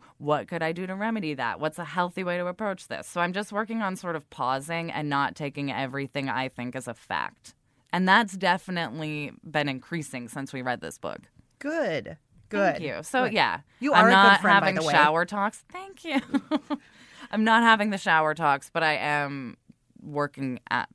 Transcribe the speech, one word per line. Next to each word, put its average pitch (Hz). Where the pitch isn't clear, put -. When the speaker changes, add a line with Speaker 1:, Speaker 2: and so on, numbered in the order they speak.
Speaker 1:
What 143
could 175
I 160
do 180
to 190
remedy 202
that? 120
What's 151
a 170
healthy 180
way 175
to 180
approach 185
this? -
So 175
I'm 180
just 202
working 220
on 190
sort 175
of 151
pausing 147
and 147
not 139
taking 143
everything 135
I 131
think 123
as 127
a 120
fact. -
And 180
that's 196
definitely 160
been 147
increasing 131
since 139
we 131
read 123
this 78
book. -
Speaker 2:
Good. 247
Speaker 1:
Thank 202
Speaker 2:
Good. 175
Speaker 1:
you. 123
So, 254
Speaker 2:
Good. 220
Speaker 1:
yeah. 123
Speaker 2:
You 277
Speaker 1:
I'm 180
Speaker 2:
are -
a -
Speaker 1:
not 196
Speaker 2:
good -
friend, 202
by 160
Speaker 1:
having -
Speaker 2:
the 160
way. 143
Speaker 1:
shower 160
talks. 202
Thank 381
you. 277
<laughs> -
I'm 214
not 226
having 220
the 196
shower 156
talks, 147
but 165
I 156
am 139
working 143
at 120